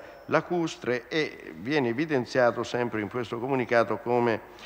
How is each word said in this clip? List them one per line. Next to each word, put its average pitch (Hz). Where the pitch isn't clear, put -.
lacustre, -
e -
viene 123
evidenziato 123
sempre 117
in 98
questo 117
comunicato 117
come 120